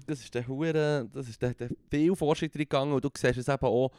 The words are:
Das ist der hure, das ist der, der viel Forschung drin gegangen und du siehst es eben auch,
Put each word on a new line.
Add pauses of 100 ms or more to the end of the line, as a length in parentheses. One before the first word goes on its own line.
Das
ist
der
hure,
das
ist
der,
der (220)
viel
Forschung
drin
gegangen
und
du
siehst
es
eben
auch,